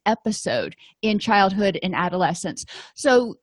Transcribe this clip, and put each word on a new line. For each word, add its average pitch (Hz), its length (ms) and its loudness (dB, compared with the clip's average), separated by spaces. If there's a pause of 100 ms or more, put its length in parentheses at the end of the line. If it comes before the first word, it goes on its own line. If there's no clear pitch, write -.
episode 208 720 -2 (260)
in 214 160 0
childhood 196 640 2
and 185 140 -4
adolescence. 175 720 -2 (300)
So 247 480 2